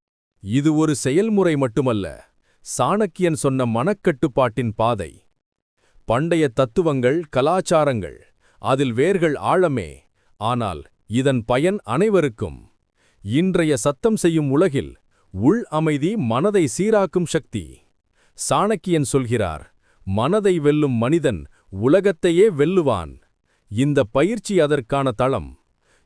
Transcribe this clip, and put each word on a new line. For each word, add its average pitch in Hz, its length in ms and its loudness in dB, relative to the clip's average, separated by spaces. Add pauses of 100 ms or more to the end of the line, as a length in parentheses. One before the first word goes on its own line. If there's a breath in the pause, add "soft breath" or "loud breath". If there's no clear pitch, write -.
(440)
இது 143 320 0
ஒரு 151 200 2
செயல்முறை 185 600 0
மட்டுமல்ல, 113 800 -4 (440)
சாணக்கியன் 175 560 0
சொன்ன 131 320 0
மனக்கட்டுப்பாட்டின் 127 1080 0
பாதை. 107 360 -2 (920)
பண்டைய 156 420 0
தத்துவங்கள், 135 760 0 (120)
கலாச்சாரங்கள், 143 800 0 (420)
அதில் 131 340 0
வேர்கள் 160 420 2
ஆழமே, 123 540 0 (480)
ஆனால் 104 460 -4 (240)
இதன் 127 380 0
பயன் 170 380 0
அனைவருக்கும். 131 760 0 (600)
இன்றைய 160 560 0
சத்தம் 208 380 0
செய்யும் 156 360 0
உலகில், 139 460 0 (340)
உள் 151 320 2
அமைதி 156 540 -2
மனதை 160 500 0 (100)
சீராக்கும் 190 480 0
சக்தி. 107 400 -6 (840)
சாணக்கியன் 170 520 0
சொல்கிறார், 113 760 -2 (300)
"மனதை 170 540 0
வெல்லும் 147 320 2
மனிதன் 120 540 0 (240)
உலகத்தையே 180 800 2
வெல்லுவான்." 139 720 -2 (460)
இந்த 139 360 0
பயிற்சி 190 560 0
அதற்கான 143 520 0
தளம். 110 480 -4 (460)